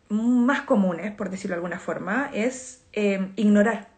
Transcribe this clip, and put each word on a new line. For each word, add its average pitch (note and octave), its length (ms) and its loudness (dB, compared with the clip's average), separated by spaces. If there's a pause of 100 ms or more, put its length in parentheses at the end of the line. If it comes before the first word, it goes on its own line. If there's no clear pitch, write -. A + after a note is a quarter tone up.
(100)
más A#3 520 2
comunes, F#3+ 500 0
por G3 180 -8
decirlo F#3+ 240 -6
de E3+ 40 -4
alguna F3 200 -6
forma, F#3+ 560 -4
es, - 480 -4 (100)
eh, G3 440 0
ignorar. G#3 600 4